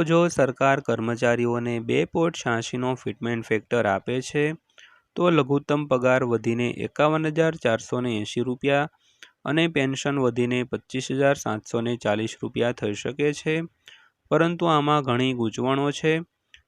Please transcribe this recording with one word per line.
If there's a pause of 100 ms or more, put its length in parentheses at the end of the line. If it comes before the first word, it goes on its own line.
જો
સરકાર
કર્મચારીઓને
બે
પોઇન્ટ
છ્યાસીનો
ફિટમેન્ટ
ફેક્ટર
આપે
છે, (720)
તો
લઘુત્તમ
પગાર
વધીને (120)
એકાવન
હજાર
ચારસો
ને
એંસી
રૂપિયા (560)
અને
પેન્શન
વધીને
પચીસ
હજાર
સાતસો
ને
ચાલીસ
રૂપિયા
થઈ
શકે
છે, (760)
પરંતુ
આમાં
ઘણી
ગૂંચવણો
છે. (540)